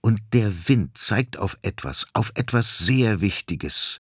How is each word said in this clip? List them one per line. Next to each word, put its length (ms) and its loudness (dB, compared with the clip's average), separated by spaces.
Und 180 2
der 340 2
Wind 300 2
zeigt 400 -2
auf 240 -2
etwas, 500 -4
auf 220 0
etwas 440 0
sehr 440 4
Wichtiges. 800 -4